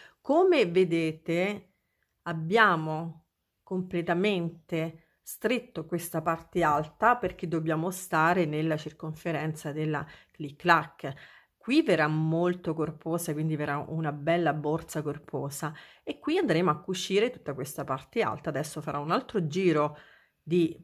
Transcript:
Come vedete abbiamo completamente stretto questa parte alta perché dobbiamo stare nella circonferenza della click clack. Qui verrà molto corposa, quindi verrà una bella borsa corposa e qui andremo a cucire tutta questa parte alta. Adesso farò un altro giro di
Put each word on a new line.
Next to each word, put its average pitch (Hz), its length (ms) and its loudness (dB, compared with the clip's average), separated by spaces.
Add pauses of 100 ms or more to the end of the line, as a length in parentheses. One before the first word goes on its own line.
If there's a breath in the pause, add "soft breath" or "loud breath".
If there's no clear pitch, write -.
(220 loud breath)
Come 311 460 4
vedete 170 1120 0 (500)
abbiamo 165 1000 2 (340)
completamente 175 1600 -2
stretto - 640 -4
questa 170 340 -4
parte 165 400 -2
alta 156 560 2
perché 180 300 -6
dobbiamo 160 420 -2
stare 175 560 2
nella 156 320 -2
circonferenza 156 920 -6
della 156 340 -2 (240 loud breath)
click 147 320 -12
clack. 156 520 2 (520 loud breath)
Qui 294 160 4
verrà 160 260 4
molto 160 680 0
corposa, 160 580 -4
quindi 156 220 -2
verrà 147 240 -4
una 160 320 -4
bella 151 420 2
borsa 151 480 -4
corposa 143 720 -6 (300 loud breath)
e - 160 -10
qui 320 180 0
andremo 180 320 2
a 151 100 0
cucire 196 520 0
tutta - 240 -10
questa 139 280 -8
parte 135 380 -4
alta. 135 280 -4
Adesso 147 320 -6
farò 147 200 -6
un 147 80 -6
altro 202 380 -2
giro 151 500 2 (460 loud breath)
di 165 400 0